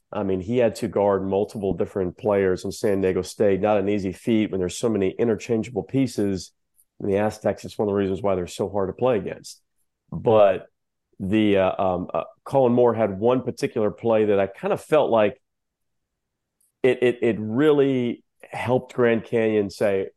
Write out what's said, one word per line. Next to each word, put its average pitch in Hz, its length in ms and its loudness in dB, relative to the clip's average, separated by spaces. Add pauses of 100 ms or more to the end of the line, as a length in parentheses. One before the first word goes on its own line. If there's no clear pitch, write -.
(120)
I 104 100 -4
mean, 95 180 -2
he 110 180 -2
had 113 180 2
to - 100 -6
guard 101 400 2
multiple 98 480 -2
different 92 420 -4
players 98 480 0
in 98 60 -8
San 98 300 -2
Diego 92 220 0
State. 98 380 0
Not 107 180 2
an 98 100 -2
easy 98 240 -2
feat 110 400 0
when 95 80 -4
there's 90 180 -4
so 98 100 -2
many 95 220 0
interchangeable 110 720 -2
pieces 104 720 -2 (480)
in 104 80 -6
the 98 80 2
Aztecs. 104 480 -2
It's 95 120 -14
one 110 120 0
of 101 40 0
the 98 40 0
reasons 95 260 -2
why 98 140 0
they're 90 100 -4
so 101 220 -6
hard 95 220 -4
to - 20 -8
play 123 240 0
against. - 440 -10 (520)
But 98 540 4 (520)
the, 104 380 2
uh, 95 260 2
um, 92 320 -2
uh, 80 100 -2 (200)
Colin 131 300 2
Moore 120 200 4
had 107 240 0
one 123 240 2
particular 117 480 -4
play 110 360 0
that 101 120 2
I 98 80 2
kind 185 260 -6
of 160 80 -4
felt 151 300 2
like 107 320 2 (1400)
it, 127 180 4
it, 120 200 2
it 117 180 0
really 135 840 0 (200)
helped - 520 -4
Grand 117 300 2
Canyon 110 440 0
say, 98 480 -2